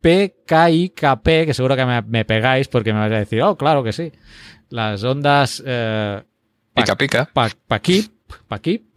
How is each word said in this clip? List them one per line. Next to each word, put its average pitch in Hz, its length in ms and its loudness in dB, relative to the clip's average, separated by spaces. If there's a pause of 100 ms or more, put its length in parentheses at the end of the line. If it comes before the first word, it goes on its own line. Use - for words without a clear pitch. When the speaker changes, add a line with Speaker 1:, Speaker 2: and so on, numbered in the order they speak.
Speaker 1:
P 185 360 2 (100)
K 160 240 4
I 170 200 0
K 135 320 0
P, 160 240 2
que 143 80 -2
seguro 131 200 0
que 131 100 0
me, 123 180 0
me 110 220 -2
pegáis 131 440 0
porque 110 240 -2
me 107 80 0
vais 107 120 0
a 113 60 0
decir, 110 240 -2
"Oh, 185 140 0
claro 143 260 0
que 110 100 -4
sí". 160 200 -8 (560)
Las 107 340 -6
ondas, 143 640 0
eh, 110 560 -4 (500)
pa-, 123 100 0
Speaker 2:
Pica, 104 140 0
pica. 135 360 0
Speaker 1:
pa-, 117 180 2 (160)
Pakip, 185 460 0 (340)
Pakip. 160 380 -4 (120)